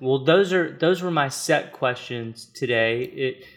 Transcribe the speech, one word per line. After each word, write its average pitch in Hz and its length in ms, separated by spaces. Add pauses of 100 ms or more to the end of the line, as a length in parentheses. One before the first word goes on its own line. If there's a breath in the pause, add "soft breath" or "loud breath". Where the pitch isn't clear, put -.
Well, 131 240
those 180 280
are, 160 260
those 175 240
were 180 80
my 147 180
set - 440
questions 120 840
today. 117 500
It, 131 400 (120)